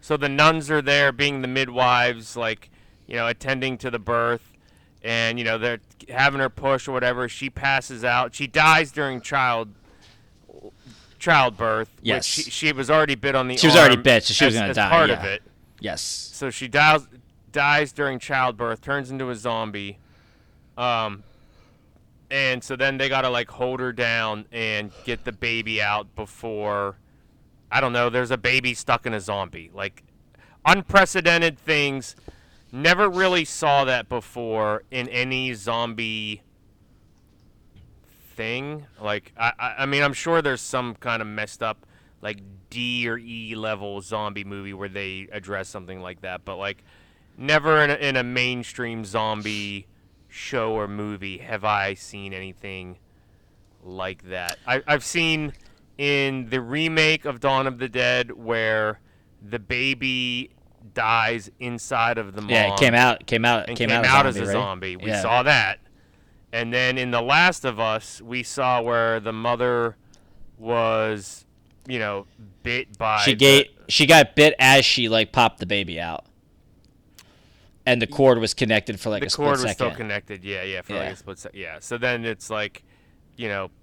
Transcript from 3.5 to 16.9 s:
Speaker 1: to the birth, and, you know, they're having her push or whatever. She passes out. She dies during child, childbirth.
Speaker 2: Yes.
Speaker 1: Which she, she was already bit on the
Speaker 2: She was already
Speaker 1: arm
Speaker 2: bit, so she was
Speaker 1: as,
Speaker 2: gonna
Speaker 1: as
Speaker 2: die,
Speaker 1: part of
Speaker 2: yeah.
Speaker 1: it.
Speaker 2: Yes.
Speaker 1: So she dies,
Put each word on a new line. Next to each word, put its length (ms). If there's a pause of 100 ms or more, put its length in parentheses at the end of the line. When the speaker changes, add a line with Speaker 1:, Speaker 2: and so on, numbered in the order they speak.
Speaker 1:
to 120
the 80
birth, 540 (500)
and, 360
you 60
know, 140
they're 220 (280)
having 300
her 100
push 380
or 60
whatever. 360
She 220
passes 540
out. 300
She 120
dies 460
during 280
child, 500 (1500)
childbirth. 720 (120)
Speaker 2:
Yes. 160
Speaker 1:
Which 280
she, 40
she 220
was 180
already 240
bit 200
on 140
the 80
Speaker 2:
She 100
was 100
already 200
Speaker 1:
arm 60
Speaker 2:
bit, 220
so 100
she 100
was 100
Speaker 1:
as, 60
Speaker 2:
gonna 100
Speaker 1:
as 60
Speaker 2:
die, 140
Speaker 1:
part 200
of 120
Speaker 2:
yeah. 80
Speaker 1:
it. 120 (380)
Speaker 2:
Yes. 200
Speaker 1:
So 500
she 180
dies, 380 (460)